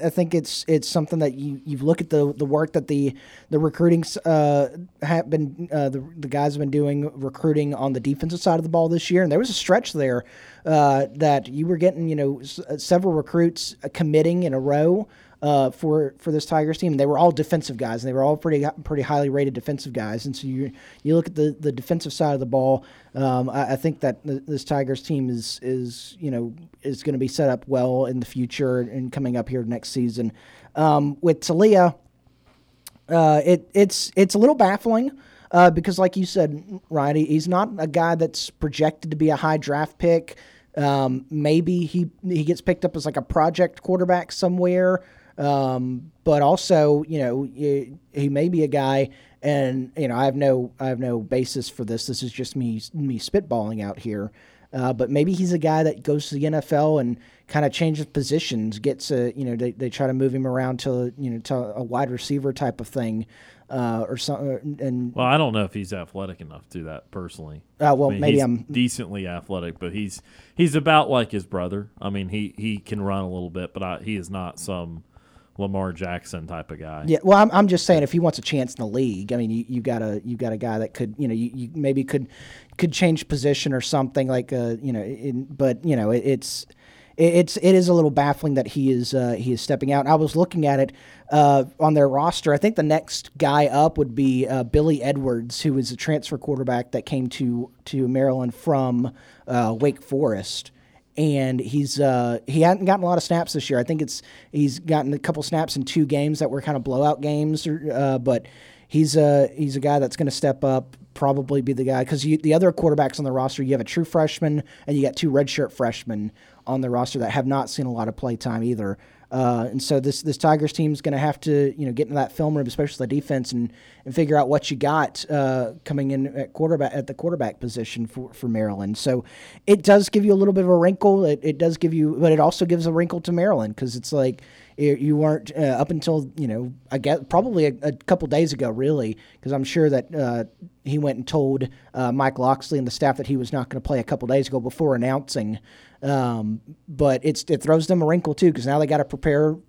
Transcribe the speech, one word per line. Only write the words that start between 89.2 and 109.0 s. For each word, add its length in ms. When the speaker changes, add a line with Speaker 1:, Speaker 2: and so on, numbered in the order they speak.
Speaker 1:
he 140
is 80
stepping 320
out. 140
I 80
was 200
looking 320
at 140
it, 120
uh, 340
on 140
their 160
roster. 460
I 20
think 200
the 60
next 540
guy 300
up 320
would 160
be, 340
uh, 160
Billy 380
Edwards, 580
who 160
is 160
a 40
transfer 420
quarterback 540
that 120
came 240
to, 420
to 240
Maryland 460
from, 580
uh, 320
Wake 220
Forest. 680
And 460
he's, 400
uh, 460
he 160
hadn't 240
gotten 180
a 20
lot 120
of 40
snaps 300
this 160
year. 100
I 40
think 180
it's, 220
he's 280
gotten 340
a 60
couple 240
snaps 340
in 60
two 240
games 320
that 120
were 120
kind 120
of 100
blowout 360
games, 460
or, 260
uh, 260
but 280
he's 260